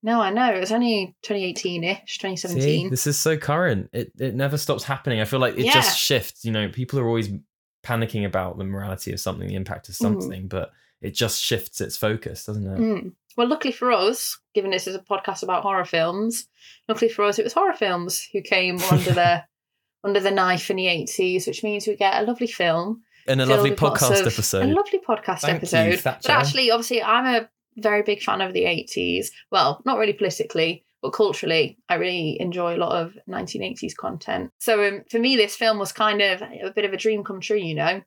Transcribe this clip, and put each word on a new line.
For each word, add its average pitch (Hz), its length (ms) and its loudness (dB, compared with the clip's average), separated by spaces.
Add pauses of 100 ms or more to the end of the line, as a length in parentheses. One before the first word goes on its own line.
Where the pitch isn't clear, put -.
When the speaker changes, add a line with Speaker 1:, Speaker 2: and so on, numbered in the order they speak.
Speaker 1:
No, 226 180 2
I 196 80 2
know. 233 240 2
It 185 60 0
was 185 120 -2
only 220 520 0
twenty 202 220 -2
eighteen-ish, 180 720 -4
twenty 190 180 -6
seventeen. 151 480 0
Speaker 2:
See, 190 40 -6
this 131 180 -2
is 147 100 0
so 160 180 2
current. 147 560 0
It, - 280 -8
it 127 160 -2
never 139 220 0
stops - 260 -2
happening. 127 360 -2
I 107 60 0
feel 135 140 0
like 123 180 2
it - 80 2
Speaker 1:
Yeah. 262 80 4
Speaker 2:
just 302 240 4
shifts. - 480 0
You 113 60 -2
know, 107 180 0
people 127 300 -4
are 120 80 0
always 113 220 0 (540)
panicking 113 420 -2
about 92 340 -2
the 98 40 -6
morality 98 480 -6
of 95 80 -6
something, 92 280 -6
the 98 80 -6
impact - 340 -8
of 95 60 -14
Speaker 1:
Mm. - 20 -10
Speaker 2:
something, 92 500 -2
but 90 240 -6 (300)
it 101 100 -8
just 110 300 -2
shifts - 400 -4
its - 160 -6
focus, - 480 -4
doesn't 104 220 -6
it? 95 120 -6
Speaker 1:
Mm. 214 340 -2 (220)
Well, 240 120 2
luckily 285 240 0
for 247 200 0
us, 220 480 0 (180)
given 190 140 0
this 185 160 -2
is 190 80 -8
a 185 40 -8
podcast 190 440 -4
about 190 180 0
horror 190 240 0
films, 185 600 -2 (420)
luckily 226 200 4
for 214 160 0
us, 202 120 2
it 220 60 2
was 240 100 -2
horror 370 220 2
films 180 580 -2
who 202 80 -2
came 180 380 0 (100)
under 175 220 4
Speaker 2:
<laughs> 175 100 4
Speaker 1:
the, 175 220 4 (600)
under 202 160 2
the 196 120 0
knife 185 400 2
in 196 60 0
the 185 100 0
eighties, 180 580 0
which - 180 -6
means 208 220 -2
we 214 100 0
get 196 280 4
a - 20 0
lovely 240 220 -2
film 180 560 -2 (240)
Speaker 2:
And 135 120 2
a 131 60 4
Speaker 1:
filled 131 120 6
Speaker 2:
lovely 135 140 6
Speaker 1:
with - 120 0
lots 131 200 2
Speaker 2:
podcast 196 180 6
Speaker 1:
of, 185 120 2
Speaker 2:
episode. 98 300 0
Speaker 1:
a - 100 4
lovely 403 340 0
podcast 196 340 -2
Speaker 2:
Thank 156 100 2
you, 170 60 0
Speaker 1:
episode. 165 420 2
Speaker 2:
Thatcher. - 240 -2
Speaker 1:
But - 80 2
actually, 247 400 4
obviously, 233 320 0
I'm 233 240 2 (160)
a - 40 -14 (320)
very 208 220 2
big 208 220 0
fan 196 180 0
of 185 120 -4
the 180 120 2
eighties. - 680 -2 (200)
Well, 151 340 2
not 254 140 0
really 214 140 2
politically, 170 680 -2 (200)
but - 80 -4
culturally, 165 680 0 (100)
I 175 80 2
really 170 460 -2
enjoy 175 340 -2
a 175 100 -2
lot - 140 0
of 170 160 -6 (120)
nineteen 190 340 -8
eighties - 320 -8
content. 185 640 -8
So, 214 300 2
um, 202 240 -4
for 226 80 2
me, 262 160 2
this 208 200 2
film 220 220 2
was 196 140 -4
kind 214 320 0
of 190 180 2
a 190 340 -10
bit 208 100 0
of 196 80 -2
a 190 40 -6
dream 214 260 0
come 190 180 -10
true, 208 160 0
you 170 180 -2
know 170 320 0